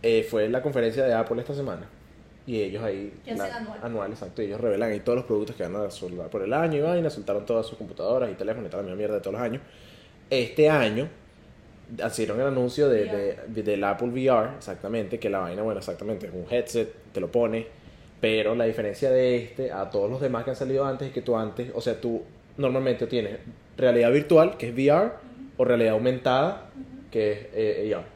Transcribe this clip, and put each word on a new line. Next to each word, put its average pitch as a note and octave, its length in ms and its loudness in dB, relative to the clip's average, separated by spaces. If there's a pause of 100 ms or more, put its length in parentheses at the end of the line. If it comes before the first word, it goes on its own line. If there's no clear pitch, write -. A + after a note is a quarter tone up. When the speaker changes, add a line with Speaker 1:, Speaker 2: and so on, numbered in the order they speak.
Speaker 1:
eh, A2+ 260 4
fue G#2+ 200 2
la B2+ 120 0
conferencia C3 440 0
de A#2+ 100 2
Apple A2+ 260 0
esta C#3+ 140 -8
semana, B2+ 320 -6 (580)
y A#2 160 -2
ellos G2+ 220 -2
ahí, G2+ 320 -6 (100)
Speaker 2:
Que B3 100 -14
hacen G2 140 -2
Speaker 1:
la D3+ 100 -8
Speaker 2:
anual. A3 260 -10
Speaker 1:
anual, G#2+ 260 -4
exacto, A2 320 -8
y G#2 40 -2
ellos G#2 140 -6
revelan A2+ 300 0
ahí G#2 80 -2
todos A#2+ 200 0
los B2 80 -4
productos A2 280 0
que - 80 -8
van F2 140 -4
a G#2 160 -4
soltar F2 380 -10
por G2+ 120 -4
el G#2 100 -2
año D#3 260 2
y - 20 2
vaina, E3 300 0
soltaron G#2 360 -4
todas A2+ 180 0
sus - 140 -12
computadoras A2 500 -2
y F#2+ 60 -6
teléfonos A2 320 -4
y D#2+ 60 -8
toda G2 100 -4
la G2 60 -6
misma F#2 100 -8
mierda G#2 160 -2
de G2 60 0
todos G2 140 -6
los A#2 80 -4
años. A#2+ 200 -4 (680)
Este C3+ 400 4
año C3 400 4 (1000)
hicieron A2 320 -2
el C#3 80 2
anuncio C3 400 2
de, A2 160 6
Speaker 2:
V F#2+ 60 -2
R. G2+ 60 -2
Speaker 1:
de, G2+ 200 -2 (100)
de, A2 160 -6
del G2+ 220 0
Apple G2+ 240 0
V C3 180 -2
R, A2+ 220 4 (100)
exactamente, G2 600 -6
que G#2 100 -2
la G2 80 0
vaina, F#2 240 -4
bueno, G#2+ 160 -2
exactamente, G2 480 -6
es E2+ 80 -12
un F2+ 160 -8
headset, A#2 420 -2 (200)
te G2 80 -4
lo E2+ 100 -4
pones, A2+ 360 0 (540)
pero A2 360 2
la A#2 80 2
diferencia A2+ 460 0
de B2+ 260 6
este A#2+ 340 -4
a G2 200 -4
todos G#2 200 0
los C3 100 -4
demás B2 220 -2
que C3 80 -4
han B2 60 -4
salido C3+ 280 0
antes C3+ 240 -2
es C3 60 -12
que A#2 80 -2
tú A#2+ 140 2
antes, A2 360 -4
o A2+ 80 -4
sea, A2+ 200 -2
tú A#2 220 -2 (340)
normalmente C3 500 0
tienes A2 320 -2 (380)
realidad A#2+ 360 6
virtual, D3 460 6
que A#2 100 -6
es A#2+ 60 -8
V C3+ 140 2
R, F3 180 6
Speaker 2:
Ujú. A#3+ 60 -4 (440)
Speaker 1:
o B2+ 80 4
realidad A#2 280 4
aumentada, B2+ 840 2
Speaker 2:
Ujú. - 360 -16
Speaker 1:
que G#2+ 220 2
es, G#2 60 -4 (160)
eh, G#2+ 400 0
A F2 40 -4
R. E2+ 180 -10